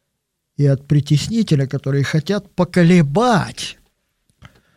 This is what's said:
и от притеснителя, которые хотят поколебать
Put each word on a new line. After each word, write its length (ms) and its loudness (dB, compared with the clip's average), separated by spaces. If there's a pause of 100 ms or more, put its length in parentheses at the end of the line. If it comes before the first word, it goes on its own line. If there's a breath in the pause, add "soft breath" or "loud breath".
(560)
и 80 0
от 220 0
притеснителя, 800 0
которые 380 -4
хотят 500 -4
поколебать 1200 0 (1000 soft breath)